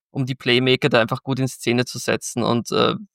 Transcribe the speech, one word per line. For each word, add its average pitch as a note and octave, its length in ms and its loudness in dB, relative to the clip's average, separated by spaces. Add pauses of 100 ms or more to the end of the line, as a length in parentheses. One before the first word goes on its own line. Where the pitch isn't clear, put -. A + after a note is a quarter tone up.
(100)
um C3 160 -4
die C3 80 -4
Playmaker B2+ 560 2
da B2 100 4
einfach A#2 220 -2
gut C3 160 -4
in C3 100 0
Szene A#2+ 380 0
zu - 120 -10
setzen - 440 -4
und, A#2 300 0
äh, A#2 240 2 (180)